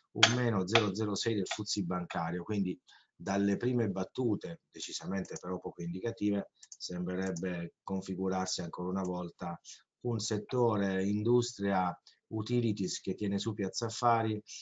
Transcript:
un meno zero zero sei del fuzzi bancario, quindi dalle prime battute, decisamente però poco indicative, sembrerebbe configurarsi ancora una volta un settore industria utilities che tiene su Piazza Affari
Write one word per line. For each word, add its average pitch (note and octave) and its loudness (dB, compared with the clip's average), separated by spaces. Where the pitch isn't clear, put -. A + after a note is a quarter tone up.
un A2+ 4
meno A2+ 2
zero G2+ 4
zero G#2 0
sei A2+ 0
del G2 0
fuzzi G#2 -2
bancario, F2 -2
quindi F#2+ 0
dalle G2 2
prime A#2+ 2
battute, F#2 -2
decisamente E2+ -6
però F#2 -4
poco F2+ -8
indicative, G2+ 0
sembrerebbe F2+ -4
configurarsi F#2 -2
ancora F2 -4
una F#2+ 0
volta F2 -4
un A#2 0
settore G2+ 2
industria G2+ 2
utilities A2 0
che G2 -2
tiene G2+ 0
su G#2+ 0
Piazza G#2 -2
Affari A2 2